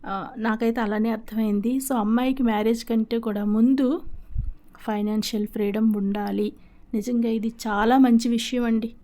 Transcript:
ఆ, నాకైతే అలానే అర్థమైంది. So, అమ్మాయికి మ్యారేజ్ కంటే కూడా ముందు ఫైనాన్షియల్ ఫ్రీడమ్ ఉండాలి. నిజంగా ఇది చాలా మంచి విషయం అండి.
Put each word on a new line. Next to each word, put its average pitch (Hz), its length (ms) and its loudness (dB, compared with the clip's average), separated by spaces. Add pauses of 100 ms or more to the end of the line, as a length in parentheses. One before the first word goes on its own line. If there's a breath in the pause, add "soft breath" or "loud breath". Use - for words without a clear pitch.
ఆ, - 80 -6 (240)
నాకైతే 226 440 -2
అలానే 214 280 0
అర్థమైంది. 220 680 -2
So, 262 180 -2
అమ్మాయికి 240 480 0
మ్యారేజ్ 220 420 0
కంటే 226 340 0
కూడా 208 260 -4
ముందు 247 420 4 (920)
ఫైనాన్షియల్ 208 680 -2
ఫ్రీడమ్ 208 480 0
ఉండాలి. 202 580 -2 (400 soft breath)
నిజంగా 233 360 -2
ఇది 226 220 -2 (160)
చాలా 220 300 4
మంచి 240 320 6
విషయం 240 340 0
అండి. 226 280 0 (120)